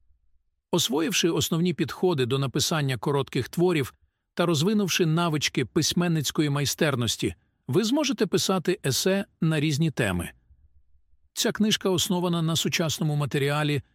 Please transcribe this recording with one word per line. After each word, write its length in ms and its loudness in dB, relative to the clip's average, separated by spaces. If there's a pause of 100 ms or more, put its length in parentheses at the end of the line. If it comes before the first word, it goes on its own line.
(760)
Освоївши 560 0
основні 440 0
підходи 520 0
до 120 0
написання 580 -2
коротких 520 -2
творів 460 0 (400)
та 120 0
розвинувши 600 2
навички 580 0
письменницької 840 0
майстерності, 840 0 (340)
ви 160 2
зможете 420 0
писати 580 0
есе 400 0 (160)
на 200 2
різні 300 2
теми. 400 -2 (1000)
Ця 200 -2
книжка 380 0
основана 520 0
на 140 0
сучасному 600 -2
матеріалі 640 0 (120)